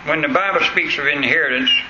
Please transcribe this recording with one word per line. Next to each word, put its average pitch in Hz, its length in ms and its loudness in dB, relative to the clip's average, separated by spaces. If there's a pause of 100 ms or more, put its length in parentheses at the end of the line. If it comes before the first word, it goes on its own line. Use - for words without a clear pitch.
when 156 180 -2
the 147 60 -2
Bible 180 380 0
speaks 165 320 -2
of 147 100 -2
inheritance 135 600 0 (200)